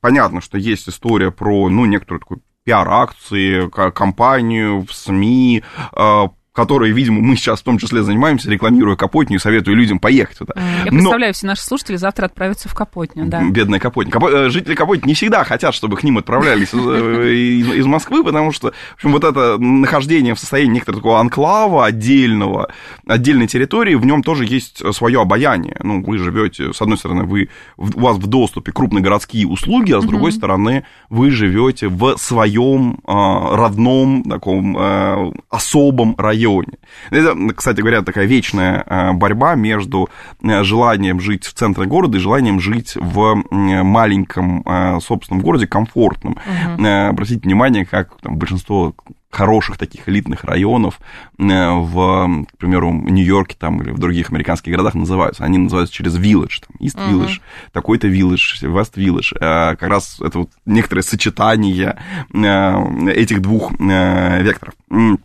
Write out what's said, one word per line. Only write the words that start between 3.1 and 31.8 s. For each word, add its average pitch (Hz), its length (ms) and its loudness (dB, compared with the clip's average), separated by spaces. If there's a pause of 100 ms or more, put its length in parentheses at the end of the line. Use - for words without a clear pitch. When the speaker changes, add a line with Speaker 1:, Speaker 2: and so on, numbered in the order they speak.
Speaker 1:
ка-, 95 240 -2
кампанию 110 920 0
в - 80 -14
сми, 117 680 2 (300)
а, 104 380 2 (220)
которой, 120 380 2
видимо, 113 300 2
мы 123 160 4
сейчас 110 240 -2
в - 40 -20
том 123 120 0
числе 113 260 -2
занимаемся, 113 480 0
рекламируя 107 460 2
Капотню 101 400 0
и - 20 0
советуя 104 360 0
людям 110 240 2
поехать 117 400 2
туда. - 180 -12
Speaker 2:
Мгм. 185 80 -4
Speaker 3:
Я 180 200 -2
Speaker 1:
Но - 60 -2
Speaker 3:
представляю, 202 440 2
все - 120 -10
наши 196 160 -6
слушатели 233 340 -6
завтра 196 280 -4
отправятся 190 460 -6
в - 40 -6
Капотню, 165 520 -6
да. 170 160 -4
Speaker 1:
М, 87 100 0
бедная 101 260 0
Капотня. 120 320 -4
Капо-, 113 200 2
э, 139 180 2
жители 156 260 -2
Капотни 156 340 0
не 147 40 2
всегда 208 320 2
хотят, - 300 -2
чтобы 104 240 -4
к - 40 -6
ним 139 140 2
отправлялись 113 560 0
из, 120 100 0
э, 120 520 0
Speaker 3:
<laughs> - 0 -
Speaker 1:
из, 123 400 2
из 135 100 2
Москвы, 160 400 0
потому 156 280 0
что, - 180 -6 (220)
в - 20 -20
общем, 147 180 0
вот 147 120 2
это 127 340 2
нахождение 135 760 2
в - 60 -8
состоянии 139 320 0
некоторого 117 300 -2
такого 113 180 2
анклава 156 640 2
отдельного, 110 840 2 (360)
отдельной 120 420 2
территории, 190 460 0
в 120 120 2
нем 143 160 2
тоже 143 240 -2
есть, 123 360 -6
э, 104 100 -2
свое 117 280 0
обаяние. 107 640 0
Ну, 95 200 -4
вы 104 140 -4
живете, 92 560 -4
с - 80 -10
одной 107 160 0
стороны, 90 280 -4
вы 95 260 -2 (260)
в-, 98 220 -6
у - 20 -4
вас 120 160 2
в 95 120 -4
доступе 110 440 -2
крупногородские 101 720 0
услуги, 202 460 0
а 110 60 4
с 98 60 0
Speaker 3:
Мгм. - 60 -2
Speaker 1:
другой 170 220 0
стороны, 110 520 -2 (260)
вы 123 220 4
живете 110 560 0